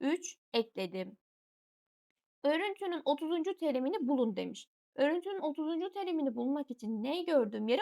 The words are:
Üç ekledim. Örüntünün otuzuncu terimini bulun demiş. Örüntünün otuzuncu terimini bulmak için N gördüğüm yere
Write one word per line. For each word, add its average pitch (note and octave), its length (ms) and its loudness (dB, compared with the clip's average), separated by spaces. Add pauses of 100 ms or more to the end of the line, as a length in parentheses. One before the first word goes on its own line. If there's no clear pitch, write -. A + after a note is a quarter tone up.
Üç E4+ 360 -2 (160)
ekledim. F#3+ 640 -2 (1300)
Örüntünün F4 640 0
otuzuncu D#4+ 520 0
terimini C#4+ 500 0
bulun B3 280 2
demiş. - 340 -8 (260)
Örüntünün F4 440 0
otuzuncu D#4+ 540 -2
terimini D#4+ 420 0
bulmak C4+ 360 -2
için A3 320 -4
N D#4 180 -2
gördüğüm A3+ 460 2
yere B3+ 140 4